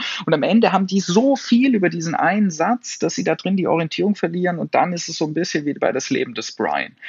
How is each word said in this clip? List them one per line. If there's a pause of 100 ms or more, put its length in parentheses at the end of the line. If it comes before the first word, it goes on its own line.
(260)
Und
am
Ende
haben
die
so
viel
über
diesen
einen
Satz,
dass
sie
da
drin
die
Orientierung
verlieren
und
dann
ist
es
so
ein
bisschen
wie
bei
Das
Leben
des
Brian. (140)